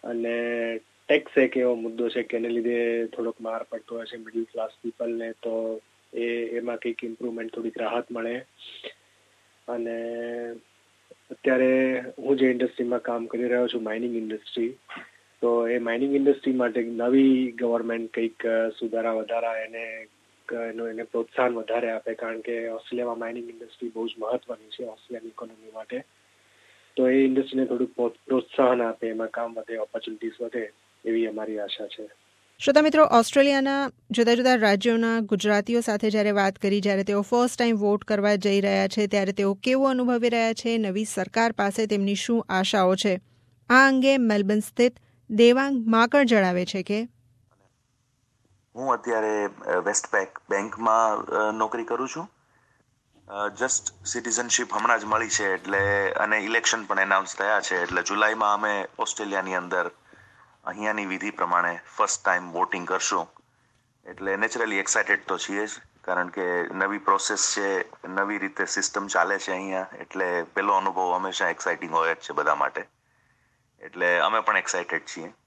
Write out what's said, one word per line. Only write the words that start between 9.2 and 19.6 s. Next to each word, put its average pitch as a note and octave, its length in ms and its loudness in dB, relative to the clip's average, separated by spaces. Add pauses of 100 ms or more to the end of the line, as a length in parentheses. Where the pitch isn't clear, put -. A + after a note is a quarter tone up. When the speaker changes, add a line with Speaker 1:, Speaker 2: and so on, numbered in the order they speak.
Speaker 1:
અને A#2 400 -6 (1200)
અત્યારે C3 720 2 (180)
હું C3+ 180 2
જે C3 140 6
ઇન્ડસ્ટ્રીમાં B2 480 0
કામ A#2 280 -4
કરી A#2+ 220 -2
રહ્યો B2 200 4
છું, A#2 140 -4
માઇનિંગ A2+ 340 -4
ઇન્ડસ્ટ્રી, A2 540 -4 (680)
તો A#2 280 2
એ B2 100 0
માઇનિંગ B2 380 0
ઇન્ડસ્ટ્રી C3+ 360 4
માટે A#2+ 300 0
નવી B2+ 680 4
ગવર્મેન્ટ A#2 600 -2
કંઈક, A2+ 340 -4
અ, A2+ 220 0
સુધારા A2+ 440 -4
વધારા A2+ 440 -4
એને, A2+ 500 -10 (420)